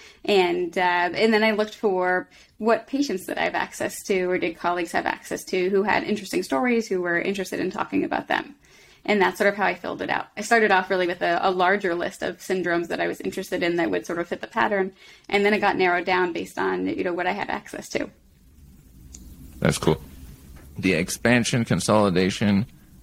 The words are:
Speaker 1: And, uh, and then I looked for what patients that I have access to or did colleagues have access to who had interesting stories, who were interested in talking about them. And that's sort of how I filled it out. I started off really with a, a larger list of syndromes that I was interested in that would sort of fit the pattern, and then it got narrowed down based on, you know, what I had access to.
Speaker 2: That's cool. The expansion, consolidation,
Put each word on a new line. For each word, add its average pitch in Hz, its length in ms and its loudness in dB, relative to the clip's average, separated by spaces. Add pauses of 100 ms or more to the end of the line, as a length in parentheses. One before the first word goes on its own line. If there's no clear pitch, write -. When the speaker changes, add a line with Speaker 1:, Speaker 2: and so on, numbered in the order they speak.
(260)
Speaker 1:
And, 180 520 2
uh, 185 40 2
and 175 520 2
then 214 100 4
I 220 80 4
looked 214 240 -2
for 180 520 0 (300)
what 226 300 2
patients 269 400 -2
that - 100 -4
I 165 60 -2
have 170 120 0
access - 480 -4
to 185 220 0
or 180 120 0
did 170 200 -4
colleagues 175 340 -2
have - 140 -2
access - 400 -6
to 185 240 -2
who 196 140 2
had - 200 0
interesting 208 400 -4
stories, 247 440 0
who 185 140 -2
were 170 200 0
interested 190 400 -4
in 185 100 -2
talking - 320 -2
about - 240 -2
them. - 280 -2 (500)
And 208 160 2
that's 185 160 2
sort 202 100 4
of 202 80 2
how 202 100 0
I 180 100 0
filled - 260 -8
it - 80 -4
out. - 260 -2
I 202 60 -8
started 214 300 4
off 190 180 4
really 185 180 2
with 180 140 -4
a, 175 200 2
a 190 80 2
larger 185 460 2
list 175 260 -6
of 175 180 -6
syndromes 175 500 -2
that 175 100 -2
I 170 80 0
was 175 140 -6
interested 185 420 -4
in 170 140 0
that 170 120 0
would 180 160 -2
sort 170 140 -4
of 175 80 -4
fit - 140 -8
the - 60 -8
pattern, 202 460 0 (360)
and 202 160 2
then 208 80 4
it 208 60 2
got 202 180 2
narrowed 180 280 2
down 180 280 2
based 185 260 -6
on, 185 280 -2
you 190 160 -2
know, 180 100 -2
what 180 120 -2
I 180 60 0
had 202 180 -4
access - 400 -8
to. - 200 -4 (1500)
Speaker 2:
That's - 180 2
cool. - 240 2 (760)
The 92 160 2
expansion, 113 720 2
consolidation, 98 1000 2 (380)